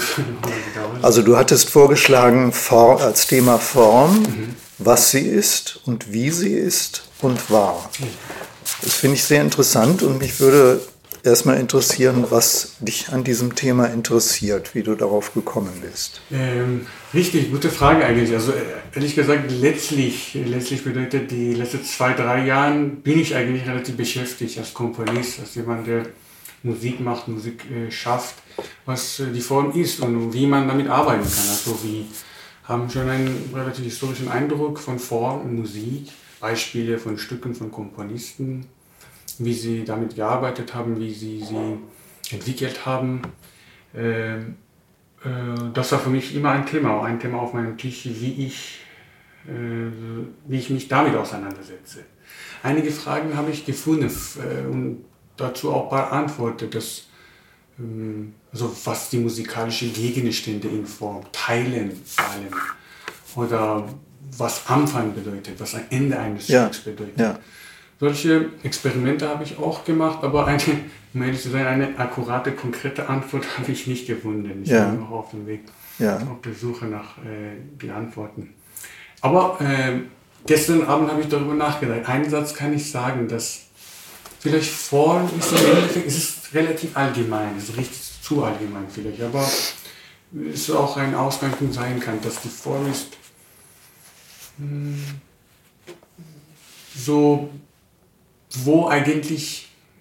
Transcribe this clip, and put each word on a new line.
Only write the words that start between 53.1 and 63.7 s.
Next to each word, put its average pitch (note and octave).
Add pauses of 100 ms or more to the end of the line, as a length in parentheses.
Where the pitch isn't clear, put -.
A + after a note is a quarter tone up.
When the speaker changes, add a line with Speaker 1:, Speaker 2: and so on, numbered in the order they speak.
Speaker 1:
habe D3+
ich -
gefunden, D3
f-, -
äh, C3+
und B2+ (320)
dazu B2+
auch C3+
beantwortet, C3+
dass, - (720)
ähm, A2 (180)
also A#2 (100)
was -
die B2
musikalischen A2+
Gegenstände A2+
in G#2+
Form G2+ (100)
teilen A#2 (120)
vor -
allem -
oder G#2+ (500)